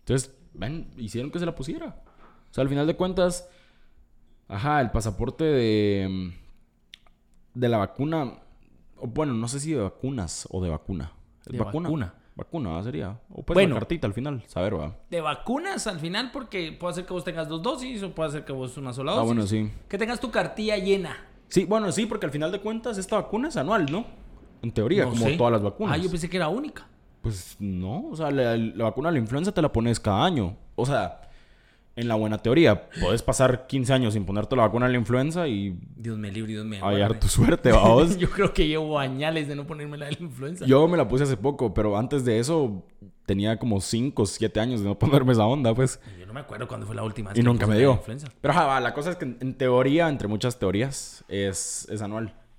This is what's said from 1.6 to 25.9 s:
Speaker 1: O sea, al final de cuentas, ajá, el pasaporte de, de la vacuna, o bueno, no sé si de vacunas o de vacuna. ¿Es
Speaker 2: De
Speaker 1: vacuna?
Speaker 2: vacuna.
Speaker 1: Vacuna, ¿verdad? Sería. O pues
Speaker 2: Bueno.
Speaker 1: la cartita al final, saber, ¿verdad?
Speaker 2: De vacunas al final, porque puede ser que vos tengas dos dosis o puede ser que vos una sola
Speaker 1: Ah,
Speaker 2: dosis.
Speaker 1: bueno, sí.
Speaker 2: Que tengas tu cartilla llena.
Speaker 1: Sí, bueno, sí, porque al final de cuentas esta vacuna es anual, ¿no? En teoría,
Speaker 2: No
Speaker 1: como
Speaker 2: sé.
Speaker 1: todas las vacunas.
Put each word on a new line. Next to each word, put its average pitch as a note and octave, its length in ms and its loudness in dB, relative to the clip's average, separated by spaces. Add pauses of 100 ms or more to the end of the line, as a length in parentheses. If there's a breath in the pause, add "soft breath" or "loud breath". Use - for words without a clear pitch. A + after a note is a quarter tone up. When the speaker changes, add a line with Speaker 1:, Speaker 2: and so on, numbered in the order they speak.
Speaker 1:
O - 40 -20
sea, B2+ 80 0
al C#3 60 2
final C#3+ 180 0
de E3 100 0
cuentas, F3+ 520 0 (1000 soft breath)
ajá, C#3 320 0
el A#2+ 100 0
pasaporte A2+ 540 -2
de, G2+ 880 2 (1200 soft breath)
de B2 140 0
la A#2 100 2
vacuna, C3+ 600 -2 (580)
o - 100 -12
bueno, C3+ 280 -2
no A2+ 140 -2
sé C3+ 120 -6
si D#3 120 -4
de C3 100 0
vacunas G2+ 680 -6
o F#2 120 -4
de F2+ 80 -2
vacuna. D#2+ 420 -6 (320)
¿Es - 80 -14
Speaker 2:
De A#2+ 60 -6
Speaker 1:
vacuna? A#2+ 300 -4
Speaker 2:
vacuna. C#3+ 260 -4 (220 soft breath)
Speaker 1:
Vacuna, D3 340 -8
¿verdad? E2 140 -4
Sería. A#2+ 360 -8 (100)
O - 120 -14
pues E3 140 -4
Speaker 2:
Bueno. F3+ 180 4
Speaker 1:
la A2 60 0
cartita D3 260 -4
al G2+ 80 -2
final, C3 320 -6
saber, F#2 260 -2
¿verdad? D#2+ 240 -6 (140)
Speaker 2:
De E3+ 100 -4
vacunas A#3 680 -4
al F#3 100 -6
final, G3 340 -6
porque G3 380 -8
puede E3+ 240 -8
ser F3+ 100 -8
que F#3 80 -10
vos F3 120 -6
tengas E3 240 -6
dos D#3+ 140 -6
dosis B3+ 420 -6
o E3+ 100 -10
puede D#3+ 160 -2
ser C#3+ 140 -8
que - 80 -10
vos B2+ 260 -8
una C3+ 140 -10
sola C3+ 200 -6
Speaker 1:
Ah, - 40 0
Speaker 2:
dosis. A2+ 100 2
Speaker 1:
bueno, A2+ 200 2
sí. G#2+ 240 0 (180)
Speaker 2:
Que G3 100 -6
tengas A3+ 220 -4
tu B3 100 -6
cartilla A3 480 0
llena. F#3+ 380 0 (320)
Speaker 1:
Sí, F3 160 4
bueno, G#3 260 2
sí, G#3 160 0
porque G#3 200 -4
al C#3 60 -4
final D3+ 200 -2
de G3+ 80 -6
cuentas A3+ 360 -6
esta F#3+ 200 -4
vacuna A3 320 -2
es E4 80 -6
anual, F3 340 2
¿no? F#3+ 160 -4 (560)
En A#2 80 -4
teoría, A#2 340 4
Speaker 2:
No B2+ 60 0
Speaker 1:
como A#2 160 2
Speaker 2:
sé. D3+ 100 2
Speaker 1:
todas A#2+ 160 4
las G#2+ 100 4
vacunas. D3 360 -2